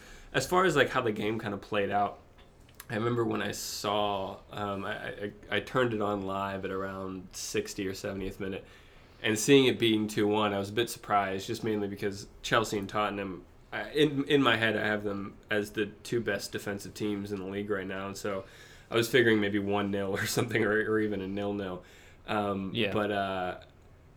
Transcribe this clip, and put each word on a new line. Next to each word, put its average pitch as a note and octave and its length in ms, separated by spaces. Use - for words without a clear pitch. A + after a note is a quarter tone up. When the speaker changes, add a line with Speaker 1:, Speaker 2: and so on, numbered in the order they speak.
Speaker 1:
as - 120
far F3+ 200
as, E3 100
like, B2+ 140
how C3 120
the A#2 100
game G#2+ 280
kind G#2 140
of G2+ 80
played G2+ 280
out, G2+ 300
I A2+ 60
remember A#2 280
when G#2+ 180
I G#2 100
saw, G2+ 840
um, G2+ 340
I, G2+ 100
I, G#2 360
I G#2 80
turned A#2+ 340
it G#2+ 80
on G#2 220
live G2 420
at F#2 60
around F#2+ 600
sixty - 560
or F#2+ 60
seventieth G2 460
minute, G2 260
and A2 160
seeing C#3 300
it G#2+ 120
being A2 280
two G#2 200
one, G#2 260
I G2 60
was G2 100
a G#2 40
bit A2+ 160
surprised, G2 580
just A2+ 160
mainly G#2 240
because G2+ 400
Chelsea A2+ 380
and G2 100
Tottenham, G2+ 540
I, G#2+ 200
in, C#3+ 340
in C#3+ 160
my A#2+ 160
head, A2 180
I G#2+ 120
have G#2+ 160
them G2+ 320
as G#2 200
the G#2+ 140
two A#2+ 160
best G#2 320
defensive G2+ 440
teams G2+ 360
in G2+ 80
the F#2 60
league G2+ 240
right F#2+ 160
now, G2 220
and G2 100
so G2 280
I - 60
was A#2 120
figuring A2+ 320
maybe G2+ 200
one G2+ 320
nil G2 260
or G#2 80
something, A#2 380
or, G#2 80
or A2 80
even G#2 220
a F#2+ 60
nil-nil. G2+ 560
Um, G2+ 460
Speaker 2:
Yeah. G#2 200
Speaker 1:
but, G#2 180
uh, F#2+ 440